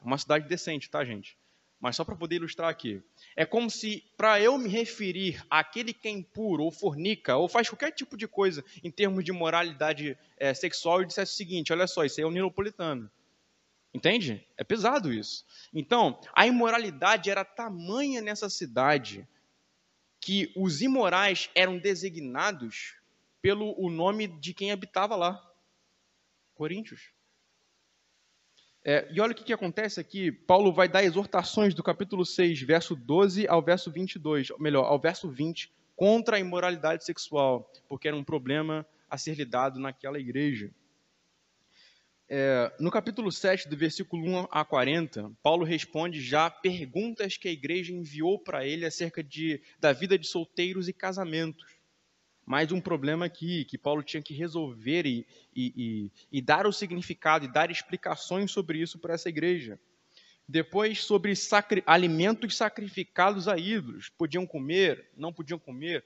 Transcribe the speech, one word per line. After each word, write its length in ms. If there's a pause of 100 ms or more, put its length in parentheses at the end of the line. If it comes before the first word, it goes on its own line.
uma 160
cidade 300
decente, 420
tá, 160
gente? 320 (420)
Mas 160
só 80
pra 120
poder 220
ilustrar 340
aqui. 320 (320)
É 100
como 240
se, 340 (140)
pra 240
eu 160
me 100
referir 800
àquele 460
que 140
é 40
impuro, 520
ou 80
fornica, 640
ou 100
faz 220
qualquer 220
tipo 260
de 100
coisa 380 (180)
em 60
termos 340
de 80
moralidade, 840 (200)
é, 180
sexual, 460
eu 40
dissesse 280
o 20
seguinte, 360
"Olha 140
só, 180
isso 160
aí 40
é 40
o 40
nilopolitano." 800 (800)
Entende? 500 (140)
É 60
pesado 500
isso. 320 (260)
Então, 480 (140)
a 140
imoralidade 800
era 160
tamanha 760
nessa 280
cidade 800 (960)
que 320
os 280
imorais 720
eram 240
designados 1160 (480)
pelo 340
o 140
nome 380
de 260
quem 180
habitava 440
lá. 260 (1120)
Coríntios. 580 (1700)
É, 280
e 80
olha 120
o 40
que, 80
que 100
acontece 460
aqui. 320
Paulo 400
vai 160
dar 160
exortações 680
do 80
capítulo 420
seis, 380
verso 340
doze 520
ao 160
verso 280
vinte 220
e 60
dois, 320
ou 80
melhor, 260
ao 140
verso 280
vinte, 440 (240)
contra 420
a 20
imoralidade 640
sexual, 680 (180)
porque 180
era 80
um 80
problema 640 (240)
a 80
ser 180
lidado 440
naquela 400
igreja. 520 (1600)
É, 460
no 100
capítulo 400
sete, 380
do 80
versículo 500
um 240
a 140
quarenta, 640 (140)
Paulo 220
responde 560
já 280
perguntas 840
que 140
a 20
igreja 400
enviou 480
pra 260
ele 200
acerca 360
de, 400 (200)
da 100
vida 260
de 80
solteiros 640
e 60
casamentos. 760 (760)
Mais 260
um 80
problema 460
aqui, 400
que 120
Paulo 240
tinha 220
que 100
resolver 720
e, 220 (260)
e, 220
e, 360 (280)
e 20
dar 240
o 60
significado 720
e 80
dar 180
explicações 800
sobre 300
isso 180
pra 160
essa 140
igreja. 500 (680)
Depois, 560
sobre 320
sacri-, 500
alimentos 720
sacrificados 920
a 80
ídolos. 520
Podiam 380
comer, 680
não 160
podiam 260
comer. 460